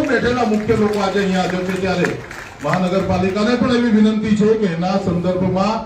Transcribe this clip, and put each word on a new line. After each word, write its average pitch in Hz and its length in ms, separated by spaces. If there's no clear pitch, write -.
બેઠેલા 240 460
મુખ્ય 214 260
લોકો 202 180
આજે 196 220
અહીંયા 185 240
હાજર 180 240
છે, 185 80
ત્યારે 185 320
મહાનગરપાલિકાને 185 920
પણ 247 220
એવી 240 180
વિનંતી 214 400
છે 214 220
કે 185 160
એના 180 240
સંદર્ભમાં 185 880